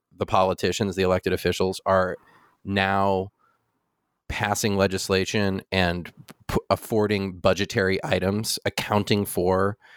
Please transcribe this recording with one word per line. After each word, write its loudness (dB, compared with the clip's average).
the -6
politicians, 0
the 2
elected 2
officials, 0
are 2
now 0
passing -2
legislation 0
and 0
p-, -2
affording 0
budgetary 0
items 0
accounting 0
for 0